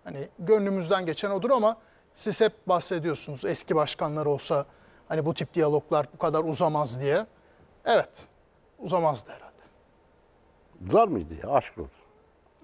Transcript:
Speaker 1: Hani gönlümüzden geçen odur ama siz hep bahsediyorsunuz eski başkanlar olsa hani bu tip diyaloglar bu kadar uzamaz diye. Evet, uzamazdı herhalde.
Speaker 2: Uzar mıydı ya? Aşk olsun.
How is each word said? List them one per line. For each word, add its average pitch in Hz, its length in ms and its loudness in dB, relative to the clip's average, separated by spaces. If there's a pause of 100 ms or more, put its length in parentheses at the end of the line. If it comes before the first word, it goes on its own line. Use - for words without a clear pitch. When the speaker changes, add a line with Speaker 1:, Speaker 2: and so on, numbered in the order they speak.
Speaker 1:
Hani 143 260 -10 (100)
gönlümüzden 190 680 2
geçen 170 260 -4
odur 196 180 -2
ama 226 280 2 (380)
siz 214 260 -2
hep 214 100 4 (160)
bahsediyorsunuz 165 760 -2
eski 175 300 -2
başkanlar 151 500 0
olsa 143 400 0 (420)
hani 156 180 -2
bu 165 80 0
tip - 200 -8
diyaloglar 151 600 2
bu - 40 -20
kadar 156 260 2
uzamaz 151 580 0
diye. 151 240 0 (600)
Evet, - 420 0 (520)
uzamazdı 165 520 -2
herhalde. - 180 -20 (1400)
Speaker 2:
Uzar 214 200 6
mıydı 85 260 -4 (100)
ya? 104 60 -8
Aşk 131 280 0
olsun. - 260 -14 (600)